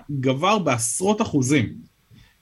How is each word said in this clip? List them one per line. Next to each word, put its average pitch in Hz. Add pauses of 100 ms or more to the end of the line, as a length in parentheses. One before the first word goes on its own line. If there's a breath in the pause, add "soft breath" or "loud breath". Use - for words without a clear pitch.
(120)
גבר 139
בעשרות 180
אחוזים. 135 (680 soft breath)